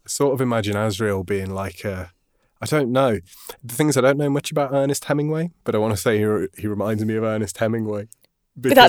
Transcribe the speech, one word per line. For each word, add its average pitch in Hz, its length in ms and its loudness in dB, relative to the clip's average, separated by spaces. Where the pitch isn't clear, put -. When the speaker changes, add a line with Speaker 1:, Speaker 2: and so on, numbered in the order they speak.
Speaker 1:
sort 139 260 0
of 135 80 0
imagine 113 340 0
Azriel 101 500 -2
being 95 280 -4
like 95 300 -8
a, 92 280 -8
I 117 60 -8
don't 143 240 0
know. 127 280 2
The 117 120 -14
thing 151 140 2
is, 135 80 2
I 127 40 2
don't 139 160 4
know 147 120 0
much 139 220 -2
about 143 220 -2
Ernest 139 320 0
Hemingway, 156 460 -2
but - 120 -2
I - 20 2
wanna 107 200 0
say 110 220 2
he 104 60 2
re-, 104 220 0
he 107 100 -6
reminds 104 380 -2
me 110 100 -2
of 110 80 -2
Ernest 110 340 -4
Hemingway. 110 500 -4
Speaker 2:
With 131 180 0
Speaker 1:
Because 254 40 6